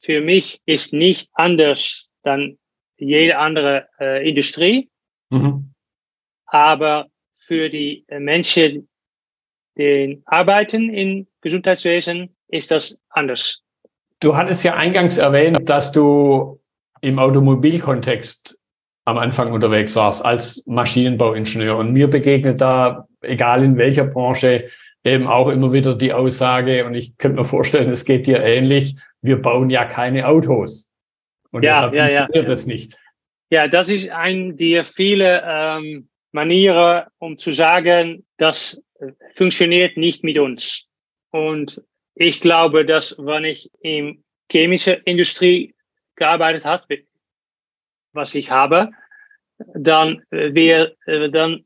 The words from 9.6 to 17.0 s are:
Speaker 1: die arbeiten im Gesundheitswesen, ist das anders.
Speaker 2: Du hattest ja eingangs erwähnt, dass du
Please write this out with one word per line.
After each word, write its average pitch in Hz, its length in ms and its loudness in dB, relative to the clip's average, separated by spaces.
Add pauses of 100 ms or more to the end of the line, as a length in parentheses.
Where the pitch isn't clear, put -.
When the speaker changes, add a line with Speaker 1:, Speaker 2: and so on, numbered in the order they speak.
Speaker 1:
die 143 500 -2
arbeiten 214 680 0
im 196 320 -6 (140)
Gesundheitswesen, 175 960 -4 (140)
ist 160 200 -8
das - 280 -2 (120)
anders. - 520 -6 (580)
Speaker 2:
Du 147 160 2
hattest 180 280 -2
ja 156 100 2
eingangs 175 440 0
erwähnt, 143 500 2
dass 143 240 0
du 143 680 2 (420)